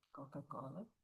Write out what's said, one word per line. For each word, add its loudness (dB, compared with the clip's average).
Coca-Cola. 0